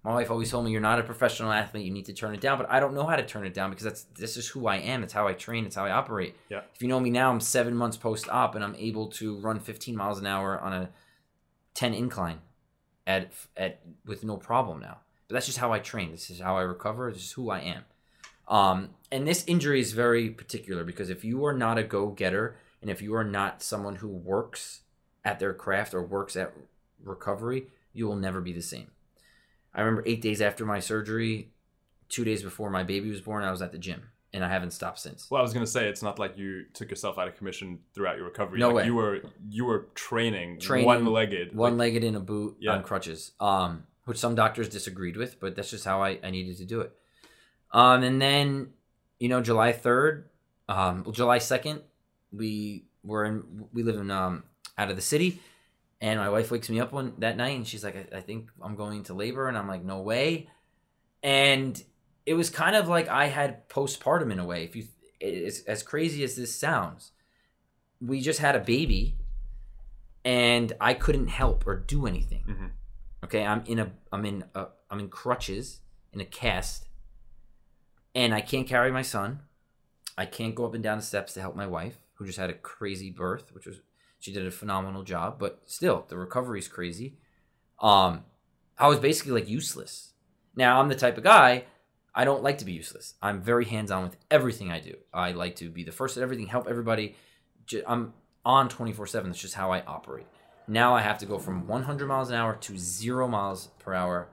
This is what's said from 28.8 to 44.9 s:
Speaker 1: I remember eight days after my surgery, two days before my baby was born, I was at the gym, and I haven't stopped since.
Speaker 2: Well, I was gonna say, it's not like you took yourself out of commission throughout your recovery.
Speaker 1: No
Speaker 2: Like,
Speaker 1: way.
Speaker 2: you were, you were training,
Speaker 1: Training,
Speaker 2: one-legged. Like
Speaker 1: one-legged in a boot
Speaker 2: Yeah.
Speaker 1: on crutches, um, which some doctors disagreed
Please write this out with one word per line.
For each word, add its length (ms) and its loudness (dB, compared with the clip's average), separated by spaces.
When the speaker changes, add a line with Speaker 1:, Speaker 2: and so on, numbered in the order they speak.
Speaker 1:
I 60 -4
remember 260 2
eight 160 0
days 200 0
after 240 2
my 160 -2
surgery, 720 -4
two 160 -2
days 180 0
before 260 -8
my 140 0
baby 260 -2
was 120 -8
born, 240 -4
I 60 0
was 100 -6
at 100 -6
the 60 -14
gym, 320 -12
and 100 -4
I 60 -2
haven't 220 -2
stopped 280 -8
since. 320 -12
Speaker 2:
Well, 80 2
I 40 6
was 100 0
gonna 120 0
say, 220 0
it's 160 -4
not 160 -4
like 180 -6
you 360 -8
took 160 -12
yourself 280 -6
out 120 -2
of 80 -16
commission 420 -10
throughout 240 -2
your 80 -8
recovery. 340 -4
Speaker 1:
No 80 6
Speaker 2:
Like, 100 6
Speaker 1:
way. 100 4
Speaker 2:
you 80 2
were, 260 0
you 140 -4
were 320 0
training, 640 -2
Speaker 1:
Training, 280 4
Speaker 2:
one-legged. 640 4
Like 60 -12
Speaker 1:
one-legged 480 4
in 120 0
a 40 -4
boot 400 -4
Speaker 2:
Yeah. 140 0
Speaker 1:
on 100 0
crutches, 560 -6
um, 440 2
which 120 -4
some 180 0
doctors 320 4
disagreed 480 -6